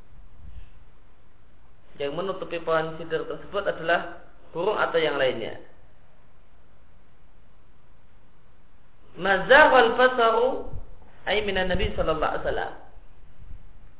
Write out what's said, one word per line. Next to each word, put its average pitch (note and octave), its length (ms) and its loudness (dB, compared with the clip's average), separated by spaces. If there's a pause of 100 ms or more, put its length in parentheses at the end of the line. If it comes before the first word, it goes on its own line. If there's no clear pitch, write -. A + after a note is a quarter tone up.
(2000)
Yang C#3+ 80 -2
menutupi E3+ 480 -4
pohon D#3+ 400 0
sidr D#3+ 240 -4
tersebut E3+ 480 -4
adalah E3+ 480 0 (320)
burung E3 320 0
atau E3 160 2
yang D3+ 160 4
lainnya. A#2+ 400 2 (3500)
Ma F#3 320 2
zaghal B3+ 480 10
basaru, B3 800 4 (560)
ay G#3 160 2
minan F#3 240 2
Nabi F#3 240 2
sallallahu D#3 400 2
alaihi - 160 -2
wasallam. G2+ 220 -2 (1300)